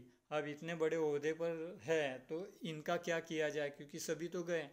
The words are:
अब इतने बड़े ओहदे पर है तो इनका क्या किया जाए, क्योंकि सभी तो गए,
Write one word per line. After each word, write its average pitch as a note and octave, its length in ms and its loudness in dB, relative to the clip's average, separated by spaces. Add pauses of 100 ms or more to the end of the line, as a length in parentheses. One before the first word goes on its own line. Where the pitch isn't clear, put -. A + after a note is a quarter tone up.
(320)
अब D3+ 140 2
इतने D#3+ 280 -4
बड़े D#3+ 220 4
ओहदे D3+ 360 2
पर E3 500 -2
है C#3 380 2
तो E3 260 -6 (160)
इनका E3 360 -2
क्या E3+ 220 2
किया D#3 280 2
जाए, C#3+ 220 0
क्योंकि D3 280 -12
सभी D#3+ 300 -2
तो F3+ 140 -2
गए, E3 300 0